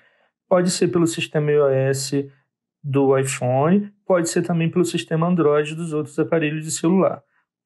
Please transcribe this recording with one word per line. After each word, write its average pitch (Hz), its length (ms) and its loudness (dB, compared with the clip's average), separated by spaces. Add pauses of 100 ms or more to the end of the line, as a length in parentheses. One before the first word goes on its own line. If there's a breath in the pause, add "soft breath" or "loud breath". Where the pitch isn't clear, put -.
(480 soft breath)
Pode 180 240 2
ser - 160 0
pelo 170 180 2
sistema 151 460 -2
I 147 80 4
O 143 80 4
S 135 640 -2 (500 loud breath)
do 135 360 2
iPhone, 135 760 0 (120)
pode 175 240 0
ser 175 120 0
também 165 300 -2
pelo 180 140 2
sistema 170 420 -2
Android 151 480 2
dos 165 180 -8
outros 151 240 -6
aparelhos 156 460 -2
de 160 80 -8
celular, 165 500 0 (440)